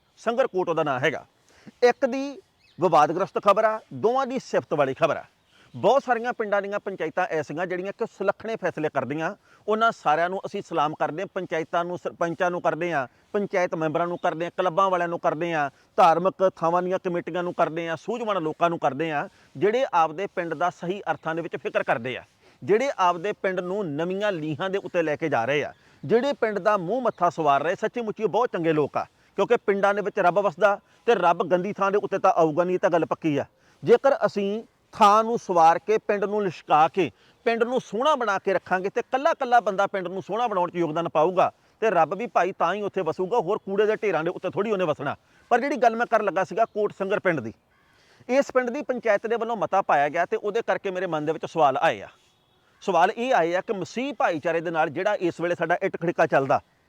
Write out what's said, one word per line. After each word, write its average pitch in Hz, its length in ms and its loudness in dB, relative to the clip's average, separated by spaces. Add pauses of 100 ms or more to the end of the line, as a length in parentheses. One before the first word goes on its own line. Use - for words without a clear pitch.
(180)
ਸੰਗਰ 240 300 -2
ਕੋਟ 180 220 -2
ਉਹਦਾ 160 140 0
ਨਾਂ 139 160 -2
ਹੈਗਾ। 139 260 -2 (580)
ਇੱਕ 240 220 4
ਦੀ 269 360 -6 (400)
ਵਿਵਾਦਗ੍ਰਸਤ 156 640 2
ਖਬਰ 202 200 4
ਆ, 220 160 0 (140)
ਦੋਵਾਂ 240 340 0
ਦੀ 254 120 -4
ਸਿਫਤ - 340 -4
ਵਾਲੀ 139 200 2
ਖਬਰ 143 240 0
ਆ। - 60 -10 (520)
ਬਹੁਤ 202 300 4
ਸਾਰੀਆਂ 240 280 -2
ਪਿੰਡਾਂ 202 280 0
ਦੀਆਂ 202 180 -6
ਪੰਚਾਇਤਾਂ 185 460 -4
ਐਸੀਆਂ 156 400 -4
ਜਿਹੜੀਆਂ 180 320 -6
ਕਿ 185 80 -6
ਸੁਲੱਖਣੇ - 500 -4
ਫੈਸਲੇ 190 380 -4
ਕਰਦੀਆਂ, 160 420 -4 (320)
ਉਹਨਾਂ 220 240 2
ਸਾਰਿਆਂ 165 380 0
ਨੂੰ 190 160 -6
ਅਸੀਂ 196 240 -8
ਸਲਾਮ 156 300 0
ਕਰਦੇ 151 220 -4
ਹਾਂ, 202 120 -6
ਪੰਚਾਇਤਾਂ 175 520 -4
ਨੂੰ, 175 120 -6
ਸਰਪੰਚਾਂ 170 540 -4
ਨੂੰ 175 100 -6
ਕਰਦੇ 165 320 -2
ਹਾਂ, 135 140 -2 (240)
ਪੰਚਾਇਤ 185 440 0
ਮੈਂਬਰਾਂ 160 320 0
ਨੂੰ 175 100 -6
ਕਰਦੇ 165 280 -2
ਹਾਂ, 170 120 -8
ਕਲੱਬਾਂ 185 320 2
ਵਾਲਿਆਂ 175 180 0
ਨੂੰ 170 120 -4
ਕਰਦੇ 165 340 -2
ਹਾਂ, 147 160 0 (260)
ਧਾਰਮਿਕ 185 600 4
ਥਾਵਾਂ 170 260 0
ਦੀਆਂ 180 220 -2
ਕਮੇਟੀਆਂ 175 400 -4
ਨੂੰ 175 100 -6
ਕਰਦੇ 165 360 -2
ਹਾਂ, 160 80 -4
ਸੂਝਵਾਨ 220 400 -4
ਲੋਕਾਂ 165 320 -2
ਨੂੰ 170 100 -4
ਕਰਦੇ 151 320 -2
ਹਾਂ, 147 180 -4 (280)
ਜਿਹੜੇ 415 360 2
ਆਪਦੇ 160 340 0
ਪਿੰਡ 170 260 -6
ਦਾ 165 160 -2
ਸਹੀ 180 320 -6 (100)
ਅਰਥਾਂ 160 240 -6
ਦੇ 165 60 -4
ਵਿੱਚ - 160 -10
ਫਿਕਰ - 260 -4
ਕਰਦੇ 127 340 -4
ਆ, 82 60 -14 (400)
ਜਿਹੜੇ 226 340 2
ਆਪਦੇ 180 340 0
ਪਿੰਡ 190 280 -4
ਨੂੰ 180 360 -4
ਨਵੀਆਂ 185 360 -2
ਲੀਹਾਂ 156 380 -4
ਦੇ 190 80 -2
ਉੱਤੇ 180 240 -2
ਲੈ 156 140 -2
ਕੇ 160 140 -4
ਜਾ 120 160 0
ਰਹੇ 139 180 0
ਆ, 87 100 -8 (320)
ਜਿਹੜੇ 240 280 2
ਪਿੰਡ 214 260 -2
ਦਾ 208 180 2
ਮੂੰਹ 190 240 -4
ਮੱਥਾ 190 280 0
ਸਵਾਰ 143 340 2
ਰਹੇ, 170 120 -2
ਸੱਚੀ - 260 -4
ਮੁੱਚੀ 214 240 -4
ਬਹੁਤ 208 280 0
ਚੰਗੇ 170 200 0
ਲੋਕ 147 240 0
ਆ, 101 80 -4 (300)
ਕਿਉਂਕਿ 214 220 2
ਪਿੰਡਾਂ 202 360 0
ਦੇ 202 80 -2
ਵਿੱਚ 202 180 -4
ਰੱਬ 175 200 4
ਵਸਦਾ 196 400 2 (260)
ਤੇ - 100 4
ਰੱਬ 175 360 2
ਗੰਦੀ 185 220 0
ਥਾਂ 196 180 0
ਦੇ 196 120 2
ਉੱਤੇ 196 160 -4
ਤਾਂ 190 140 4
ਆਊਗਾ 160 300 2
ਨਹੀਂ, 180 120 0
ਇਹ 180 40 -2
ਤਾਂ 196 100 2
ਗੱਲ 165 160 2
ਪੱਕੀ 151 320 -2
ਆ। 127 80 -2 (380)
ਜੇਕਰ 240 320 4 (100)
ਅਸੀਂ 208 380 -2 (280)
ਥਾਂ 214 320 6
ਨੂੰ 226 140 -2
ਸਵਾਰ 165 420 4
ਕੇ, 214 180 0
ਪਿੰਡ 202 260 -2
ਨੂੰ 208 200 -2
ਲਿਸ਼ਕਾ 165 440 2
ਕੇ, 165 240 -2 (320)
ਪਿੰਡ 233 200 0
ਨੂੰ 240 180 0
ਸੋਹਣਾ 269 340 0
ਬਣਾ 214 240 -2
ਕੇ 190 140 -2
ਰੱਖਾਂਗੇ 180 360 -2
ਤੇ 233 120 -2
ਕੱਲਾ 285 320 0
ਕੱਲਾ 247 260 2
ਬੰਦਾ 196 280 0
ਪਿੰਡ 190 200 -6
ਨੂੰ 180 140 -8
ਸੋਹਣਾ 220 260 -4
ਬਣਾਉਣ 180 240 -2
'ਚ - 40 -16
ਯੋਗਦਾਨ 170 340 -2
ਪਾਊਗਾ 170 420 2 (280)
ਤੇ 220 100 0
ਰੱਬ 196 240 2
ਵੀ 208 140 -6
ਭਾਈ 185 240 0
ਤਾਂ 175 220 -2
ਹੀ 208 80 -6
ਉੱਥੇ 196 200 -4
ਵਸੂਗਾ, 185 380 -2
ਹੋਰ 190 180 -2
ਕੂੜੇ 202 280 0
ਦੇ 214 100 2
ਢੇਰਾਂ 175 280 0
ਦੇ 170 60 -2
ਉੱਤੇ 180 200 -6
ਥੋੜ੍ਹੀ 196 220 -4
ਉਹਨੇ 185 120 0
ਵਸਣਾ। 147 320 -2 (340)
ਪਰ 240 100 4
ਜਿਹੜੀ 285 160 -2
ਗੱਲ 233 200 4
ਮੈਂ 233 100 -2
ਕਰਨ 220 200 0
ਲੱਗਾ 185 180 0
ਸੀਗਾ 185 220 0
ਕੋਟ 208 340 -2
ਸੰਗਰ 196 200 -2
ਪਿੰਡ 165 200 0
ਦੀ, 113 140 -8 (760)
ਇਸ 262 240 4
ਪਿੰਡ 247 160 0
ਦੀ 262 120 -4
ਪੰਚਾਇਤ 226 460 0
ਦੇ 220 80 -2
ਵੱਲੋਂ 226 220 -4
ਮਤਾ 190 240 0
ਪਾਇਆ 170 280 2
ਗਿਆ 170 160 -2
ਤੇ 220 120 -4
ਉਹਦੇ 208 300 -4
ਕਰਕੇ 190 240 -2
ਮੇਰੇ 185 160 -4
ਮਨ 156 180 -4
ਦੇ 156 60 0
ਵਿੱਚ 156 140 -8
ਸਵਾਲ 147 320 2
ਆਏ 123 240 0
ਆ। 87 60 -14 (760)
ਸਵਾਲ 185 300 2
ਇਹ 247 220 -2
ਆਏ 170 220 2
ਆ 185 60 0
ਕਿ 226 120 -6
ਮਸੀਹ 226 400 -6
ਭਾਈਚਾਰੇ 170 480 -2
ਦੇ 170 100 -6
ਨਾਲ 165 180 0
ਜਿਹੜਾ 190 260 -2
ਇਸ 165 260 -2
ਵੇਲੇ 170 140 0
ਸਾਡਾ 170 260 0
ਇੱਟ 190 200 -2
ਖੜਕਾ 170 240 0
ਚੱਲਦਾ, 139 360 2 (280)